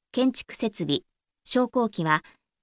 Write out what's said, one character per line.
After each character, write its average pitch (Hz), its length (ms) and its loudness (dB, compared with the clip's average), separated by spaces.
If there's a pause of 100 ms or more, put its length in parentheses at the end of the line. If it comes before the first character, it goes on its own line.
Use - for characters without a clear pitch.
(100)
建 254 220 2
築 - 220 -8
設 214 280 -4
備、 143 200 0 (420)
昇 247 240 2
降 240 200 0
機 190 140 -4
は、 156 220 2 (380)